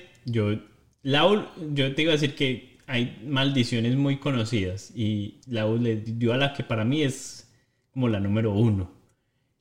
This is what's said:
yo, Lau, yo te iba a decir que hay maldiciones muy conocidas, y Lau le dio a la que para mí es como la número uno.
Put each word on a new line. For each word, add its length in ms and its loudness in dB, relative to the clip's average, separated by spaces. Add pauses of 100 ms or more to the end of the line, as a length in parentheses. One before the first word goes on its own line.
(240)
yo, 260 0 (520)
Lau, 440 4 (260)
yo 220 0
te 80 0
iba 100 4
a 40 4
decir 180 0
que 520 -4
hay 380 -4
maldiciones 720 0
muy 220 2
conocidas, 760 -2
y 520 -4
Lau 320 -2
le 180 0
dio 360 -2
a 40 2
la 160 0
que 120 -6
para 200 -2
mí 180 2
es 520 -6 (360)
como 180 -2
la 120 0
número 320 2
uno. 460 2 (640)